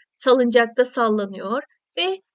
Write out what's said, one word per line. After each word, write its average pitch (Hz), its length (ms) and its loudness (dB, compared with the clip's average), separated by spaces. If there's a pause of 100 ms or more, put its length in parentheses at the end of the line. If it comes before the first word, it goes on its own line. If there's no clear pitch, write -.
(120)
salıncakta 240 720 2
sallanıyor 214 800 -4 (340)
ve 381 240 -4 (140)